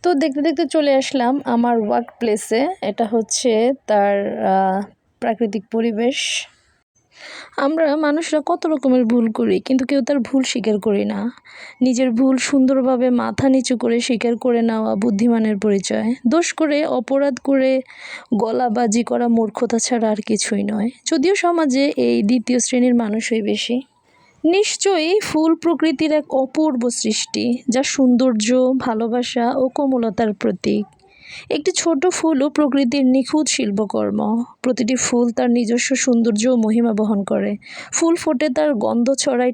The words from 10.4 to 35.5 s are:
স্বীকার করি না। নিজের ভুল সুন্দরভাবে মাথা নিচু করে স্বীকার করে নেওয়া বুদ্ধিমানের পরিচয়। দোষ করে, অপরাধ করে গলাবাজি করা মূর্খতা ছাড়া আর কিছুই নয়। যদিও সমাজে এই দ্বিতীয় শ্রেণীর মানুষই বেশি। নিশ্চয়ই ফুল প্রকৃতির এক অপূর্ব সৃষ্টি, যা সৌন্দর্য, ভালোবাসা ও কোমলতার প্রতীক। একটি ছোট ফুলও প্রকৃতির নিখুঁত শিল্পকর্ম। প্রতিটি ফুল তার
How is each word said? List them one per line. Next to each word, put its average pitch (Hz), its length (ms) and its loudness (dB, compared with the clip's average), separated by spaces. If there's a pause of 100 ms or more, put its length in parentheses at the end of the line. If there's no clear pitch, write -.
স্বীকার 208 360 -2
করি 208 260 0
না। 208 260 -4 (500)
নিজের 254 300 2
ভুল 262 260 2
সুন্দরভাবে 262 720 2
মাথা 233 400 0
নিচু 262 280 2
করে 233 220 0
স্বীকার 233 380 -2
করে 233 240 0
নেওয়া 220 340 0
বুদ্ধিমানের 220 600 2
পরিচয়। 214 560 0 (140)
দোষ 320 260 2
করে, 302 320 0
অপরাধ 269 580 0
করে 262 380 2 (540)
গলাবাজি 233 680 0
করা 240 240 -2
মূর্খতা 226 520 0
ছাড়া 226 300 0
আর 214 180 -2
কিছুই 202 360 -2
নয়। 214 260 -2 (160)
যদিও 330 300 2
সমাজে 302 640 0
এই 240 260 2
দ্বিতীয় 247 360 0
শ্রেণীর 247 360 2
মানুষই 220 460 -2
বেশি। 214 400 -2 (640)
নিশ্চয়ই 370 760 2
ফুল 320 360 2
প্রকৃতির 320 560 0
এক 302 220 0
অপূর্ব 262 560 0
সৃষ্টি, 220 680 -2 (120)
যা 254 140 2
সৌন্দর্য, 254 920 2
ভালোবাসা 240 800 -2
ও 262 100 0
কোমলতার 240 680 0
প্রতীক। 208 520 -2 (640)
একটি 311 220 -2
ছোট 330 360 0
ফুলও 311 420 0
প্রকৃতির 277 560 2
নিখুঁত 262 420 2
শিল্পকর্ম। 214 960 -2 (180)
প্রতিটি 247 340 0
ফুল 240 360 0
তার 247 200 0